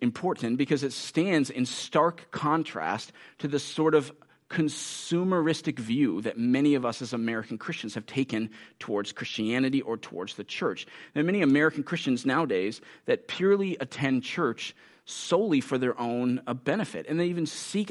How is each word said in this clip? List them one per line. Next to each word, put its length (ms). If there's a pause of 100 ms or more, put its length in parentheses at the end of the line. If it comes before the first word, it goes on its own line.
important 580
because 240
it 100
stands 560
in 160
stark 640
contrast 840 (260)
to 100
the 100
sort 360
of 180 (400)
consumeristic 1300
view 420
that 180
many 360
of 100
us 160
as 120
American 440
Christians 380
have 100
taken 460 (280)
towards 340
Christianity 680
or 160
towards 380
the 100
church. 420 (280)
There 80
are 40
many 140
American 420
Christians 440
nowadays 540 (260)
that 220
purely 520
attend 440
church 520 (280)
solely 560
for 180
their 220
own, 460
uh, 80
benefit, 540
and 100
they 80
even 200
seek 440